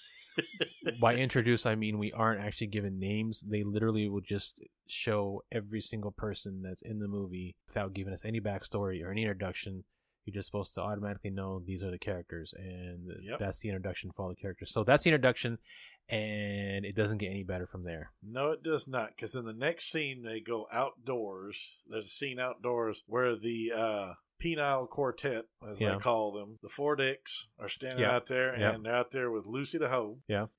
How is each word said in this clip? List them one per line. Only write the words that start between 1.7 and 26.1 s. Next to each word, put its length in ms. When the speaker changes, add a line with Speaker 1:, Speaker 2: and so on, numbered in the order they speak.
Speaker 2:
mean 220
we 140
aren't 300
actually 260
given 320
names. 420
They 220
literally 460
will 120
just 400
show 640
every 300
single 300
person 520
that's 180
in 180
the 80
movie 480
without 260
giving 200
us 120
any 140
backstory 640
or 80
any 120
introduction. 600
You're 80
just 140
supposed 280
to 60
automatically 480
know 360
these 180
are 80
the 60
characters, 600
and 520
Speaker 1:
Yep. 180
Speaker 2:
that's 220
the 80
introduction 420
for 120
all 60
the 60
characters. 360
So 120
that's 220
the 40
introduction, 480
and 760
it 100
doesn't 240
get 120
any 120
better 220
from 180
there. 280
Speaker 1:
No, 300
it 100
does 280
not, 280
'cause 180
in 100
the 80
next 360
scene 340
they 180
go 300
outdoors. 1080
There's 180
a 20
scene 300
outdoors 680
where 300
the, 360
uh, 400
penile 480
quartet, 600
as 140
Speaker 2:
Yeah. 120
Speaker 1:
they 60
call 320